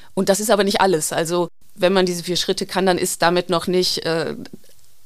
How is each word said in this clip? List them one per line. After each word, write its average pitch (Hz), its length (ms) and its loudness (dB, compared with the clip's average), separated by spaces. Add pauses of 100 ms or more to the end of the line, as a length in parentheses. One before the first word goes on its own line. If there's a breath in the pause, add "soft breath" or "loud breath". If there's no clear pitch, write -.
(160 loud breath)
Und 196 140 2
das 196 100 4
ist 214 100 -2
aber 208 140 4
nicht 196 180 2
alles. 175 320 2
Also 170 340 0 (300)
wenn 180 140 4
man 190 140 4
diese 175 180 -2
vier 175 140 -2
Schritte - 280 -2
kann, 185 200 0
dann 180 120 4
ist - 240 -2
damit 175 280 2
noch 170 180 0
nicht, 180 380 0
äh, 160 280 -2 (720)